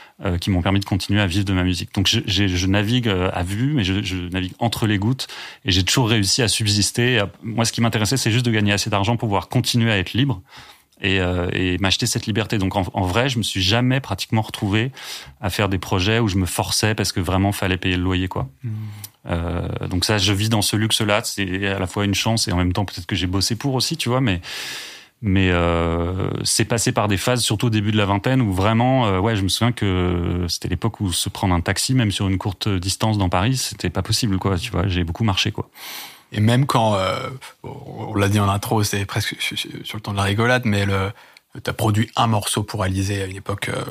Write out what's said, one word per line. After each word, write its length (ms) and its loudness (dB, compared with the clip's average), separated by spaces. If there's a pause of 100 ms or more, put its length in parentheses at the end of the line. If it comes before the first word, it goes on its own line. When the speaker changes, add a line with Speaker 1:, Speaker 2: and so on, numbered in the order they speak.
(240)
Speaker 1:
euh, 140 0
qui 140 -4
m'ont 100 2
permis 180 2
de 60 -4
continuer 340 0
à 80 2
vivre 160 0
de 80 -2
ma 120 2
musique. 300 -2
Donc, 140 0
je, 200 2
j'ai, 200 2
je 200 0
navigue, 420 2
euh, 240 2
à 100 -2
vue, 300 -2
mais 100 2
je, 200 0
je 120 -6
navigue 440 -4
entre 280 0
les 120 2
gouttes. 280 -2 (380)
Et 80 0
j'ai 100 4
toujours 240 2
réussi 340 2
à 60 2
subsister. 720 0
À, 100 0 (140)
moi, 220 -2
ce 80 -2
qui 80 -2
m'intéressait, 340 2
c'est 160 0
juste 140 2
de 60 2
gagner 200 2
assez 180 0
d'argent 280 2
pour 100 -2
pouvoir 220 -2
continuer 420 2
à 60 2
être 160 -2
libre 280 0 (600)
et, 180 2
euh, 320 0
et 280 0
m'acheter 260 0
cette 220 -2
liberté. 300 0
Donc, 200 0
en, 160 0
en 120 0
vrai, 220 2
je 100 -2
me 60 0
suis 180 -2
jamais 380 2
pratiquement 420 -2
retrouvé 500 0 (500)
à 80 -2
faire 180 0
des 120 0
projets 400 0
où 100 2
je 80 0
me 80 2
forçais 500 0
parce 160 -2
que 80 -4
vraiment, 320 2
fallait 240 0
payer 220 0
le 60 0
loyer, 260 0
quoi. 180 -4 (160)
Speaker 2:
Mmh. 60 -6 (580)
Speaker 1:
Euh, 400 -2 (220)
donc 160 0
ça, 120 2
je 140 2
vis 180 0
dans 120 2
ce 160 0
luxe-là. 480 2
C'est 420 -2
à 120 0
la 80 -2
fois 180 -2
une 80 2
chance 340 0
et 60 0
en 40 2
même 140 4
temps, 140 0
peut-être 200 -10
que 120 -2
j'ai 100 0
bossé 300 0
pour 160 -2
aussi, 240 -2
tu 100 -4
vois, 140 2
mais, 180 0 (800)
mais, 300 4
euh, 800 2 (140)
c'est 220 0
passé 280 0
par 160 2
des 80 2
phases, 240 0
surtout 260 0
au 40 2
début 200 2
de 60 2
la 80 4
vingtaine, 360 2
où 120 2
vraiment, 540 4
euh, 120 2
ouais, 160 2
je 60 0
me 80 0
souviens 240 2
que 760 0
c'était 220 -4
l'époque 320 -2
où 100 0
se 160 -2
prendre 260 0
un 80 2
taxi, 340 0
même 160 2
sur 180 0
une 80 2
courte 320 -4
distance 480 0
dans 120 2
Paris, 280 2
c'était 320 -4
pas 140 -2
possible, 360 0
quoi, 180 0
tu 140 -6
vois, 160 0
j'ai 160 0
beaucoup 220 -4
marché, 260 0
quoi. 180 -6 (640)
Speaker 2:
Et 80 -2
même 240 6
quand, 300 2
euh, 340 -2 (340)
on, 60 -10 (400)
on 60 -4
l'a 120 4
dit 120 4
en 100 4
intro, 340 2
c'est 220 -2
presque 340 -4
su-, 160 -4
su-, 300 -8
sur 120 -10
le 40 -12
ton 100 -6
de 60 -4
la 60 0
rigolade, 420 2
mais 200 0
le, 260 -2 (520)
t'as 100 -4
produit 420 0
un 120 2
morceau 360 0
pour 200 -4
Alizé 380 -2
à 60 -6
une 100 -12
époque, 320 -8
euh, 220 -4